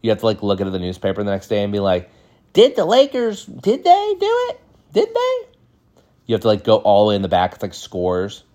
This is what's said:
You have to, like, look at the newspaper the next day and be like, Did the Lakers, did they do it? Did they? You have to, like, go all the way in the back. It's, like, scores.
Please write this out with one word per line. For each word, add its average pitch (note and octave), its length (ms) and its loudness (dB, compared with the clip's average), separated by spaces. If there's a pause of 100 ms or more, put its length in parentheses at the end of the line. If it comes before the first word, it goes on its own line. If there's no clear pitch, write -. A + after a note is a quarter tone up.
You A2 80 -2
have G#2+ 100 0
to, - 60 -10
like, G#2+ 180 -2
look G2+ 180 0
at F#2+ 100 -4
the F#2+ 80 -6
newspaper F2+ 440 -4
the G2+ 80 -2
next G2 160 -6
day G#2 160 -2
and G2+ 80 -4
be G2+ 80 -2
like, F#2 300 -2 (440)
Did A#3+ 220 4
the F#3+ 100 0
Lakers, A#3+ 600 0
did G3 380 -4
they G4+ 360 4
do A4+ 300 -2
it? - 120 -12 (300)
Did G#4+ 220 0
they? B4+ 240 -2 (880)
You A2+ 100 0
have G2+ 60 -2
to, - 60 -2
like, G#2+ 160 2
go G#2+ 140 4
all G#2 280 4
the G#2+ 40 2
way G#2 60 0
in G2+ 60 -2
the G2 60 -4
back. F#2 260 0
It's, - 80 -14
like, G2 120 -8
scores. F2+ 680 -6 (120)